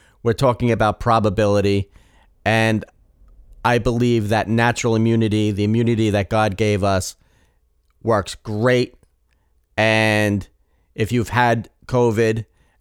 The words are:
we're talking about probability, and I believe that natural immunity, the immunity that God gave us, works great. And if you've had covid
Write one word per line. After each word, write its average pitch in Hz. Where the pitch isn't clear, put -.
we're 117
talking 120
about 107
probability, 101
and 110
I 120
believe 120
that 107
natural 117
immunity, 110
the 101
immunity 113
that 101
God 107
gave 104
us, 98
works 107
great. 120
And 107
if 110
you've 120
had 117
covid 113